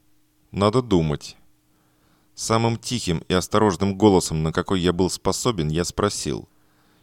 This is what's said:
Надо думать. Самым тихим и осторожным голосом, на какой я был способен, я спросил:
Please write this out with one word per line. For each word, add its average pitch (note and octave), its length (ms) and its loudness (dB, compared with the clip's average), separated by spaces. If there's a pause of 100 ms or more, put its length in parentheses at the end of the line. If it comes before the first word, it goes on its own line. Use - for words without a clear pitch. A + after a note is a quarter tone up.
(500)
Надо G2+ 320 2
думать. E2 540 0 (960)
Самым A#2 420 0
тихим F#2 520 -4
и F2 60 0
осторожным G2 640 0
голосом, F#2 460 4
на D#2+ 100 -2
какой F#2 280 -2
я F2 120 2
был F2 160 0
способен, F#2 600 -2
я E2 160 -2
спросил: - 640 -4 (540)